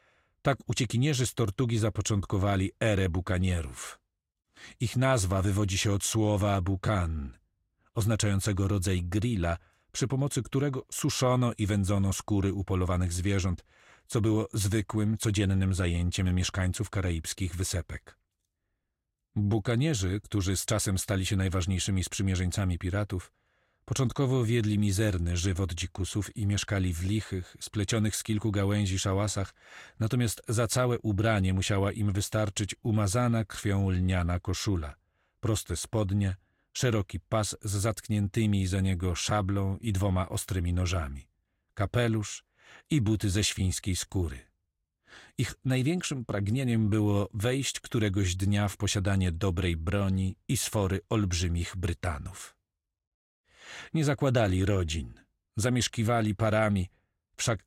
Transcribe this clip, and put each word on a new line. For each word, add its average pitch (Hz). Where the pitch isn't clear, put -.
tak 139
uciekinierzy 123
z -
Tortugi 117
zapoczątkowali 101
erę 98
bukanierów. 87
Ich 123
nazwa 101
wywodzi 98
się 104
od 98
słowa 104
bucan, 87
oznaczającego 101
rodzaj 92
grilla, 90
przy -
pomocy 135
którego 135
suszono 127
i 104
wędzono 98
skóry 98
upolowanych 90
zwierząt, 92
co 117
było 110
zwykłym, 107
codziennym 98
zajęciem 90
mieszkańców 92
karaibskich 87
wysepek. -
Bukanierzy, 107
którzy 95
z -
czasem 101
stali 95
się 107
najważniejszymi 92
sprzymierzeńcami 92
piratów, 95
początkowo 127
wiedli 107
mizerny 95
żywot 90
dzikusów 95
i 101
mieszkali 98
w 85
lichych, 95
splecionych 104
z -
kilku 107
gałęzi 98
szałasach, 98
natomiast 117
za 113
całe 123
ubranie 101
musiała 98
im 104
wystarczyć 104
umazana 110
krwią 98
lniana 90
koszula, 87
proste 101
spodnie, 98
szeroki 110
pas -
z 101
zatkniętymi 104
za 95
niego 92
szablą 98
i 113
dwoma 92
ostrymi 90
nożami, 85
kapelusz 110
i 151
buty 104
ze 101
świńskiej 92
skóry. 82
Ich -
największym 131
pragnieniem 110
było 104
wejść 127
któregoś 98
dnia 101
w -
posiadanie 95
dobrej 87
broni 95
i 127
sfory 95
olbrzymich 87
Brytanów. 87
Nie 160
zakładali 117
rodzin, 82
zamieszkiwali 113
parami, 107
wszak -